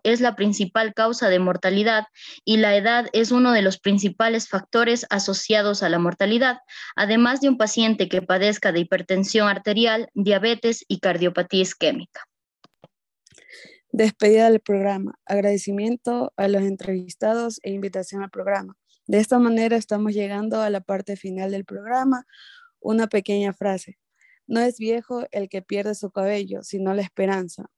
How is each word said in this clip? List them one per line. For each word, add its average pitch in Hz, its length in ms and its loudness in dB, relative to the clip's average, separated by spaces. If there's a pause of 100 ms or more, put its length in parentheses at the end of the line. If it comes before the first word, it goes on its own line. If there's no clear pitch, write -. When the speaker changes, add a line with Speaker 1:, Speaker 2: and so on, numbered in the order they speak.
Speaker 1:
es 233 180 2
la 240 160 2
principal 208 580 -2
causa 226 340 0
de 185 100 4
mortalidad 196 640 0 (400)
y 220 120 2
la 208 200 4
edad 233 360 2
es 220 180 2
uno 247 220 4
de 220 100 4
los 190 160 2
principales 202 720 0
factores 233 600 0
asociados 202 720 0
a 180 60 2
la 170 100 2
mortalidad, 214 600 0 (360)
además 233 460 2
de 277 80 4
un 262 100 2
paciente 214 500 0
que 180 140 -2
padezca 190 500 0
de 170 80 0
hipertensión 190 680 0
arterial, 214 640 0
diabetes 220 760 0
y 185 120 -4
cardiopatía 180 600 0
isquémica. 175 440 -2 (1900)
Speaker 2:
Despedida 220 580 4
del 220 100 4
programa. 196 640 -2
Agradecimiento 202 1120 -2
a 196 120 0
los 196 140 2
entrevistados 196 1000 -4
e 196 80 -8
invitación 196 520 -8
al 196 80 -12
programa. 196 460 -4 (300)
De 202 120 2
esta 233 200 4
manera 226 380 2
estamos 214 360 -2
llegando 208 480 -4
a 214 100 -2
la 196 100 -4
parte 196 360 -6
final 190 360 -8
del 196 120 -6
programa. 247 640 -2 (540)
Una 226 260 0
pequeña 202 460 -2
frase. 190 460 -6 (500)
"No 226 120 0
es 240 180 0
viejo 226 540 -4
el 202 160 -6
que 190 140 -10
pierde 202 320 -6
su 196 160 -10
cabello, 196 520 -4
sino 190 320 -4
la 202 80 -2
esperanza. 190 760 -4